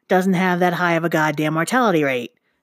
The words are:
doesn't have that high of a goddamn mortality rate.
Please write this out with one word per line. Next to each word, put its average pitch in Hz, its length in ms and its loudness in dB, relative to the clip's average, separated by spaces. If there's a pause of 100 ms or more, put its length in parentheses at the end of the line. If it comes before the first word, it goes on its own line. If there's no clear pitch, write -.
doesn't 185 260 2
have 180 260 0
that 180 140 2
high 170 200 0
of 165 100 0
a 170 60 -2
goddamn 156 460 -2
mortality 175 480 0
rate. 127 300 -4 (300)